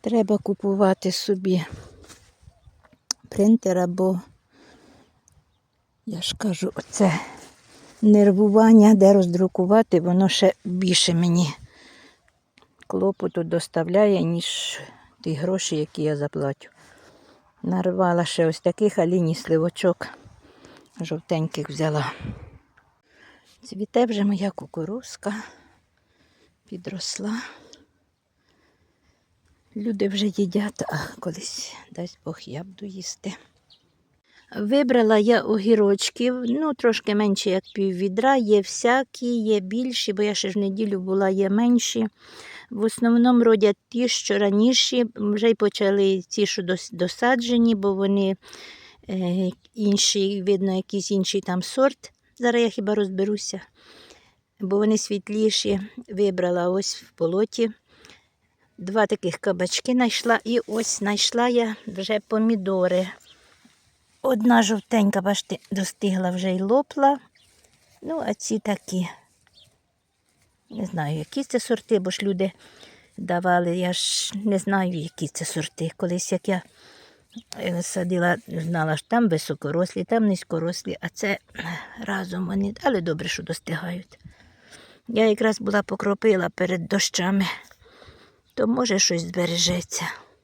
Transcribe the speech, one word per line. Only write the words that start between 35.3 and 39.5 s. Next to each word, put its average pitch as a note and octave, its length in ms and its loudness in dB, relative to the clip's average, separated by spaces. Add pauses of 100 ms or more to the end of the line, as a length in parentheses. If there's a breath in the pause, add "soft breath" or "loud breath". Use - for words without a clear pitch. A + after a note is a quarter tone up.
огірочків, G#3+ 960 2 (100)
ну, D4 280 0
трошки A3 420 0
менше, G#3 340 2
як F#3+ 140 0 (120)
пів G3 200 -2
відра. G3+ 400 2
Є G#3+ 260 4
всякі, B3 640 -2
є A3 340 2